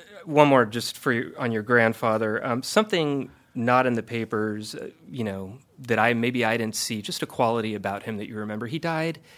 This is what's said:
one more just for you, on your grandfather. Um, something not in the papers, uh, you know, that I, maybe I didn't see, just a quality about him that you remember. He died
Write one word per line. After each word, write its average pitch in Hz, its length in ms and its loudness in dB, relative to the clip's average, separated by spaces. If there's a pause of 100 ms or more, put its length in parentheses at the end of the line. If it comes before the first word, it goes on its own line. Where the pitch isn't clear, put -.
(260)
one 147 220 6
more 131 180 6
just 113 320 -6
for 135 140 -2
you, 117 260 -2
on 120 140 -2
your 110 120 -2
grandfather. 113 840 2
Um, 127 180 -2
something 160 680 0 (240)
not 123 320 4
in 120 80 2
the 113 100 -2
papers, 107 720 -4
uh, - 140 -10 (200)
you 123 140 -6
know, 98 340 -8 (220)
that 117 200 0
I, 120 140 4
maybe 120 320 0
I 113 120 2
didn't 110 180 -4
see, 110 260 -4
just - 200 -6
a 151 40 -2
quality 113 500 0
about 98 280 -6
him 110 140 -8
that 104 100 -10
you 110 100 -12
remember. 107 300 -6
He 156 120 -6
died 160 400 -4 (180)